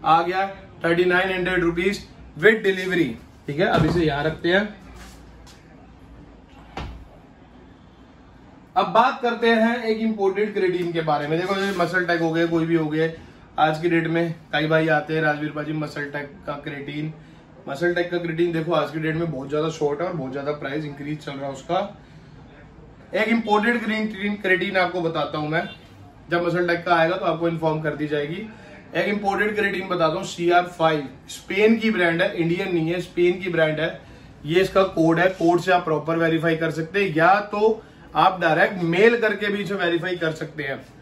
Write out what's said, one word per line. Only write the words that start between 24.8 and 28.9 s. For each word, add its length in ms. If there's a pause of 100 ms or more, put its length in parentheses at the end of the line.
बताता 380
हूँ 100
मैं, 200 (640)
जब 160
muscle 220
टेक 160
का 100
आएगा 220
तो 80
आपको 240
inform 320
कर 160
दी 100
जाएगी। 420 (460)